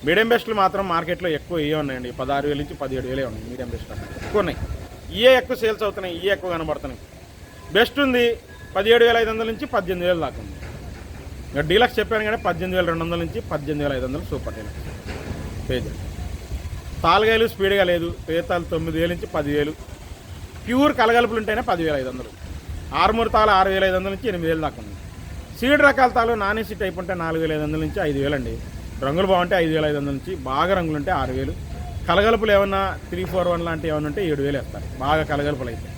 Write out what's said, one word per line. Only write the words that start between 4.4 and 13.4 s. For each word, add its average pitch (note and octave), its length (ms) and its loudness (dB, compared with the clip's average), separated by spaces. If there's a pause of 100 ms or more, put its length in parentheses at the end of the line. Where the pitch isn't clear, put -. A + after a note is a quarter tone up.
ఉన్నాయి, D#3 160 -2 (600)
ఇవే B3 220 8
ఎక్కువ B3 220 -4
సేల్స్ A3 240 0
అవుతున్నాయి, F#3+ 340 -4
ఇవే F#3 160 0
ఎక్కువ F#3 200 -6
కనబడుతున్నాయి. D3 440 -6 (760)
బెస్ట్ A#3+ 300 4
ఉంది, B3 180 4 (520)
పదిహేడు A3+ 320 6
వేల A#3 140 6
ఐదు A3 100 0
వందల A3 200 -2
నుంచి A3 220 -6
పద్దెనిమిది F3+ 360 0
వేల F3+ 140 4
దాకా - 200 -6
ఉంది. - 120 -12 (920)
ఇంకా C#3+ 200 -2
డీలక్స్ A3 300 4
చెప్పాను G#3+ 280 0
కానీ, A3 100 0 (100)
పద్దెనిమిది F3+ 300 0
వేల F3 140 2
రెండు E3 140 -2
వందల E3+ 200 -2
నుంచి A3 140 -6 (120)